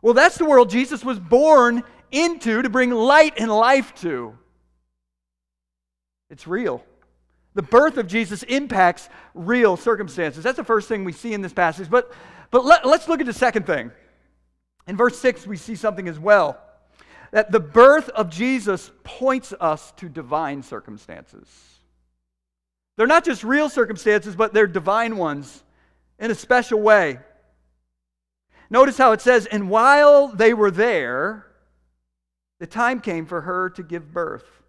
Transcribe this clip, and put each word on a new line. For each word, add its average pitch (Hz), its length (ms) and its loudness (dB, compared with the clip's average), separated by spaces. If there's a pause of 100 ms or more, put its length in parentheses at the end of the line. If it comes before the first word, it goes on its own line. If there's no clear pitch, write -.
Well, 226 140 2
that's 294 240 2
the 349 60 -2
world 254 260 4
Jesus 247 340 -4
was 240 140 -6
born 240 640 4 (300)
into 285 500 -2
to 254 80 -4
bring 247 200 0
light 277 460 2
and 226 140 -4
life 233 460 2
to. 123 420 -10 (1900)
It's 147 160 -20
real. 170 360 -6 (720)
The 196 80 -4
birth 277 360 4
of 214 80 -6
Jesus 196 380 -6
impacts 220 640 -2 (260)
real 190 420 0
circumstances. 165 680 -6
That's 247 120 -4
the 240 80 -10
first 214 240 -2
thing 202 160 -6
we 180 80 -8
see 233 220 -10
in 202 80 -8
this 180 100 -12
passage. 165 380 -4
But, 247 220 0 (380)
but 247 140 0
let, 311 220 6
let's 320 220 2
look 330 120 -2
at 285 60 -4
the 233 60 -8
second 233 340 -2
thing. 120 240 -6 (960)
In 190 100 -12
verse 240 220 0
six, 247 280 -2
we 202 100 -12
see 226 180 -14
something 190 320 -6
as 160 120 -12
well. 175 440 2 (720)
That 214 180 0
the 208 100 0
birth 247 500 4
of 208 200 -6
Jesus 202 600 -6 (120)
points 262 580 -6
us 156 360 -4
to 180 120 -18
divine 143 540 -8
circumstances. - 880 -20 (1500)
They're 226 120 0
not 330 160 4
just 277 180 -6
real 277 260 0
circumstances, 208 680 -2
but 208 180 -2
they're 208 140 2
divine 202 480 -4
ones 143 480 -8 (560)
in 226 100 -6
a 208 60 -4
special 240 440 -2
way. 196 380 2 (1500)
Notice 262 260 4
how 254 140 4
it 214 100 0
says, 240 260 2
"And 202 220 -6
while 285 600 6
they 220 260 2
were 208 160 0
there, 180 760 -4 (1120)
the 165 60 -14
time 240 340 -2
came 165 260 -8
for 170 160 -8
her 185 280 -6
to 185 120 -18
give 165 320 -14
birth." 170 320 -8 (220)